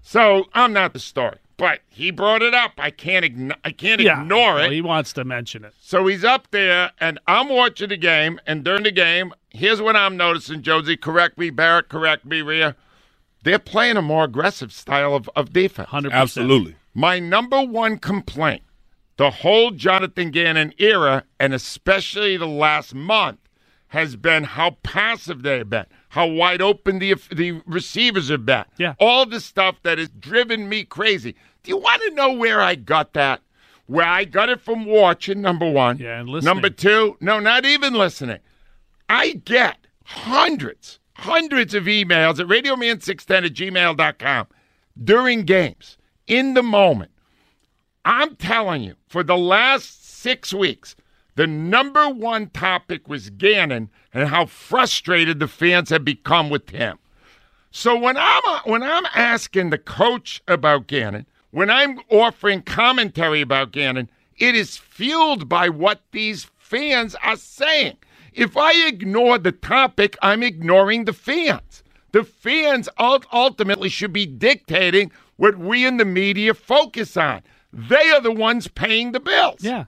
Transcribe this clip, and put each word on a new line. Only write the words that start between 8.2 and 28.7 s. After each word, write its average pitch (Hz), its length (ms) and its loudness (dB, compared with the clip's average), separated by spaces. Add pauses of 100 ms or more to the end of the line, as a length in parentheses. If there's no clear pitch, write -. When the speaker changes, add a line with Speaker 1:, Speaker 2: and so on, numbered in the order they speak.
Speaker 1:
and 151 180 -4
during 196 180 0
the 214 80 2
game, 175 420 0 (180)
here's 196 300 0
what 220 140 2
I'm 196 220 2
noticing, 165 460 -2
Josie. 160 340 0
Correct 165 420 0
me, 170 120 -4
Barrett, 165 380 2
correct 156 360 -2
me, 156 180 -6
Rhea. 151 320 -2 (720)
They're 185 160 2
playing 226 360 0
a 190 60 0
more 156 220 0
aggressive 139 480 -4
style 143 420 -2
of, 127 220 -4
of 131 160 -4
defense. - 380 -2
Speaker 2:
Hundred 143 200 -6
percent. 127 120 2
Speaker 3:
Absolutely. 117 540 2 (180)
Speaker 1:
My 175 260 2
number 240 420 0
one 220 360 -2
complaint, - 640 -4 (560)
the 139 120 4
whole 220 400 2
Jonathan 185 640 -2
Gannon 160 460 0
era, 165 460 2 (140)
and 135 160 0
especially 190 840 -2
the 165 100 -6
last 151 460 -2
month, 160 460 -2 (500)
has 151 280 -4
been 156 280 0
how 165 260 -2 (120)
passive 190 600 -6
they 135 160 -2
have 110 100 -10
been, 104 160 -4 (240)
how 165 180 0
wide 175 360 0
open 196 360 0
the, 190 160 0 (160)
the 170 360 -4
receivers 180 640 -2
have 127 160 -4
been. 123 180 0 (140)